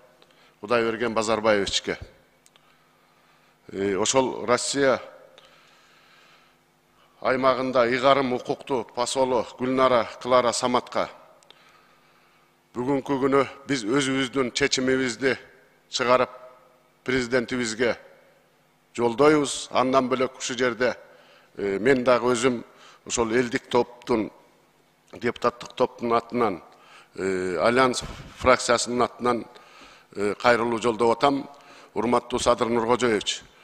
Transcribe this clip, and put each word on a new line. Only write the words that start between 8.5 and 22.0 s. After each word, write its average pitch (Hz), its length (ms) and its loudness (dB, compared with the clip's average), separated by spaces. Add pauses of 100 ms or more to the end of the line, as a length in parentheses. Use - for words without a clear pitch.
посолу 123 480 0 (140)
Гүлнара 127 480 2 (160)
Клара 123 340 2
Саматка 123 540 -2 (1600)
бүгүнкү 135 480 -4
күнү 135 220 2 (260)
биз 123 160 -2
өзүбүздүн 131 720 -2
чечимибизди 131 800 0 (580)
чыгарып, 123 380 2 (760)
президентибизге 123 920 -2 (960)
жолдойбуз. 131 760 2
Андан 127 360 2
бөлөк 127 320 -2
ушул - 160 -6
жерде, 120 400 0 (640)
э, 98 220 -4
мен 127 240 2